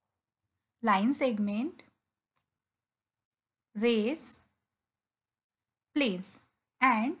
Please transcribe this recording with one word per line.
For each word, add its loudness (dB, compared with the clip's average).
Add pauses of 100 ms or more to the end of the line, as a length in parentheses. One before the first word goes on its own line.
(840)
line 4
segment, -2 (1900)
rays, 0 (1600)
planes, -2 (400)
and 2